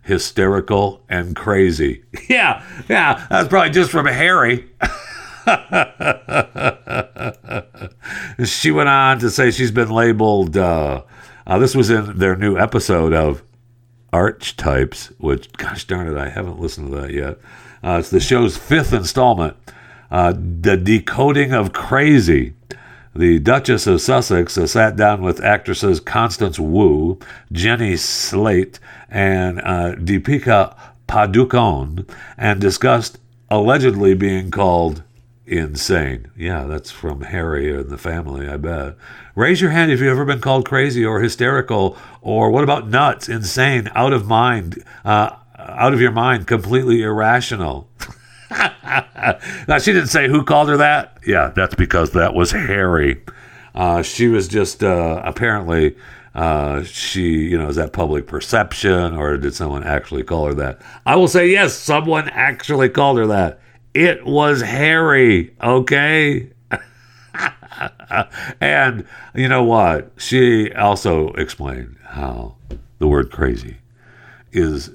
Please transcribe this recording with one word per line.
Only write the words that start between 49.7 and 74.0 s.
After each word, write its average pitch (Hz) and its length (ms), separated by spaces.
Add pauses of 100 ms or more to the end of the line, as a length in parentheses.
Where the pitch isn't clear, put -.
she 208 140
didn't 170 160
say 143 200
who 143 160
called 147 240
her 147 100
that. 147 380 (100)
Yeah, 90 280
that's 95 220
because 85 340
that 87 240
was 87 160
Harry. 90 720 (520)
Uh, 87 280
she 120 240
was 107 220
just, 101 340
uh, 87 420
apparently, 85 720 (380)
uh, 73 480
she, 82 600
you 85 120
know, 76 120
is 71 80
that 78 160
public 76 340
perception, 90 880
or 73 220
did 71 160
someone 71 300
actually 71 400
call 80 220
her 71 80
that? 69 280 (240)
I 135 100
will 180 120
say 175 200
yes, 190 240
someone 156 580
actually 135 580
called 135 300
her 110 100
that. 92 320 (340)
It 165 320
was 143 360
Harry, 131 1000
okay? 139 880 (200)
<laughs> - 100 (1800)
And 135 460 (280)
you 131 140
know 127 160
what? 95 540
She 120 560
also 95 560
explained 64 680 (120)
how 60 480 (420)
the 78 100
word 71 220
crazy 60 480 (720)